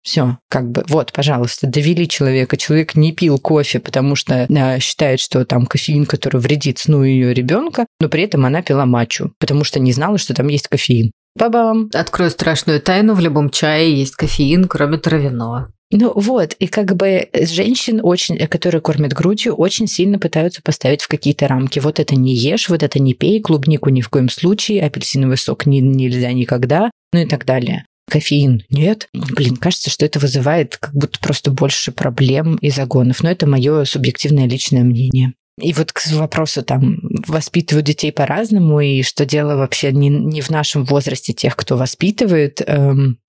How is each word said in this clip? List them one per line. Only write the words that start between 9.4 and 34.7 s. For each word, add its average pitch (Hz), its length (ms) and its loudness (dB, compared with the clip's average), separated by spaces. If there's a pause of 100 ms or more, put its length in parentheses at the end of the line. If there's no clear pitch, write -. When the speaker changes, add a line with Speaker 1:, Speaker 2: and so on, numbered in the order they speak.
Speaker 1:
потому 143 240 0
что - 160 -2
не 127 120 4
знала, 165 260 0
что - 140 -4
там 123 140 0
есть 147 220 -2
кофеин». 117 420 2 (260)
Ба-бам! 226 580 2
Speaker 2:
Открою 170 360 0
страшную 156 500 0
тайну, 208 340 2
в 190 60 2
любом 147 300 2
чае 156 480 2
есть 135 160 -2
кофеин, 156 540 2
кроме 151 300 -2
травяного. 127 760 -2 (200)
Speaker 1:
Ну 214 220 4
вот, 208 460 0
и 185 80 -2
как 196 260 0
бы 185 400 0
женщин, 214 680 0
очень, 175 340 0 (100)
которые 165 340 -2
кормят 147 320 0
грудью, 180 420 -2
очень 196 340 0
сильно 196 320 0
пытаются 165 420 -2
поставить 143 400 -2
в - 60 -10
какие-то 147 400 -2
рамки. 135 320 -2
Вот 151 180 -2
это 143 160 0
не 131 200 2
ешь, 143 340 0
вот 156 160 0
это 135 160 0
не 131 120 4
пей, 202 280 0
клубнику 151 500 0
ни 131 100 2
в 113 80 -6
коем 127 200 2
случае, 196 560 0
апельсиновый 135 520 -2
сок - 300 -4
не, 139 140 4
нельзя 127 520 0
никогда, 127 580 0 (220)
ну 175 80 4
и 160 60 0
так 151 180 -4
далее. 127 400 -2 (240)
Кофеин 143 600 2
нет. 165 420 0
Блин, 131 440 -2
кажется, - 340 -4
что - 140 -2
это 156 160 -2
вызывает 143 560 0
как - 180 -12
будто 139 240 -2
просто - 320 -2
больше 139 400 -2
проблем 135 680 0
и 147 140 0
загонов. 127 520 0
Но 165 80 2
это 175 160 0
моё 139 380 2
субъективное 135 640 0
личное 127 380 0